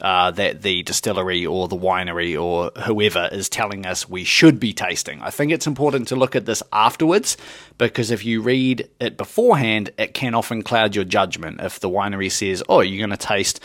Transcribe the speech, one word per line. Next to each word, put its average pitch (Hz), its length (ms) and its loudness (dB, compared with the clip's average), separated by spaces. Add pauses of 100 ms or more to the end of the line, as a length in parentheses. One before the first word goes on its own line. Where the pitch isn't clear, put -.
uh, 90 300 4
that 85 320 -2
the 92 220 0
distillery 92 600 -2
or 90 240 -2
the 92 80 -4
winery 87 640 -2
or 87 280 -2 (140)
whoever 104 460 2
is 95 200 -6
telling 101 340 -4
us 92 240 -6
we 92 160 -8
should 151 340 6
be 110 140 -2
tasting. 85 480 -6
I 85 80 -8
think 147 240 0
it's - 140 -2
important 135 420 0
to 131 80 -2
look 127 180 2
at 110 120 -2
this 110 160 -2 (100)
afterwards, 156 640 4 (400)
because 117 340 0
if 104 140 -2
you 113 160 0
read 127 480 0 (100)
it - 200 -4
beforehand, 117 800 2
it - 160 -4
can 123 200 -4
often 113 280 -2
cloud 110 320 2
your 101 100 0
judgment. 90 560 -2
If - 200 -8
the 95 100 -2
winery 98 420 -2
says, 95 380 -2
"Oh, - 100 8
you're 98 260 0
gonna 101 120 -4
taste - 460 -2